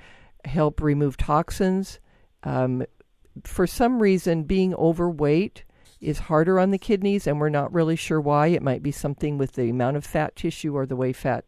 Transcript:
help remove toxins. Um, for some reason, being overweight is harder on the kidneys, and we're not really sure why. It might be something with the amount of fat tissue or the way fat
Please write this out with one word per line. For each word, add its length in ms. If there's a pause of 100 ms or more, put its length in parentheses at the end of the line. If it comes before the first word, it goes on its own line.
(440)
help 360
remove 360
toxins. 840 (460)
Um, 400 (580)
for 240
some 340
reason, 440
being 320
overweight 880 (360)
is 200
harder 400
on 100
the 80
kidneys, 480
and 140
we're 80
not 240
really 240
sure 240
why. 260
It 160
might 220
be 80
something 440
with 180
the 140
amount 280
of 100
fat 300
tissue 400
or 100
the 80
way 180
fat 360